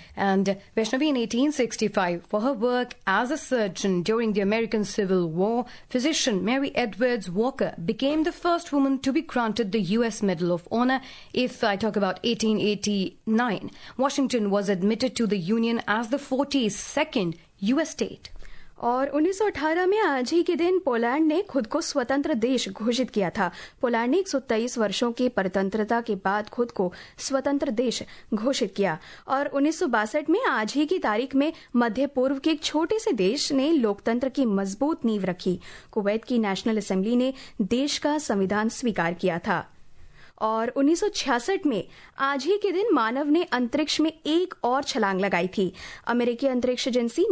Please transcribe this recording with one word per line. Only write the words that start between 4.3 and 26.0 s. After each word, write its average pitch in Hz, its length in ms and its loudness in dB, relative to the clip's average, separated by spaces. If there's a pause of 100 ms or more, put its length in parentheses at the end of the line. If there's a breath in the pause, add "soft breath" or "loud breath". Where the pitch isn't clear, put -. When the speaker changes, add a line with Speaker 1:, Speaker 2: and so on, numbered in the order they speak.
Speaker 1:
the 202 80 0
American 214 460 0
Civil 185 420 0
War, 214 380 0 (200 loud breath)
physician 247 560 0
Mary 262 320 0
Edwards 233 560 0
Walker 220 440 -2 (100)
became 285 400 0
the 349 80 0
first 339 400 -2
woman 269 280 2
to 269 120 0
be 302 80 2
granted 220 500 -2
the 202 220 0
U 233 100 2
S 226 200 -2
Medal 175 280 0
of 170 220 -2
Honor. 247 280 2 (340 loud breath)
If 247 280 -2
I 202 140 2
talk 208 180 -2
about 196 300 0
eighteen 220 340 2
eighty-nine, 202 1120 0 (280 loud breath)
Washington 254 520 2
was 202 200 2
admitted 220 460 0
to 233 100 2
the 190 280 0
Union 233 320 0
as 220 220 0
the 277 200 -2
forty-second 262 1080 0 (380 soft breath)
U 311 160 2
S - 100 -12
state. - 300 -8 (520 loud breath)
Speaker 2:
और 254 340 0
उन्नीस 359 220 2
सौ 440 80 2
अठारह 330 400 0
में 415 140 4
आज 269 320 0
ही 339 100 4
के 339 140 2
दिन 349 280 2
पोलैंड 247 420 2
ने 311 220 4
खुद 254 240 -2
को 302 80 2
स्वतंत्र 277 540 0
देश 233 340 0
घोषित 233 420 -2
किया 185 280 0
था। 180 120 0 (320 loud breath)
पोलैंड 240 280 0
ने 330 80 4
एक 392 100 -2
सौ 277 100 -2 (100)
तेईस 233 300 0
वर्षों 220 400 0
की 254 180 2
परतंत्रता 202 720 0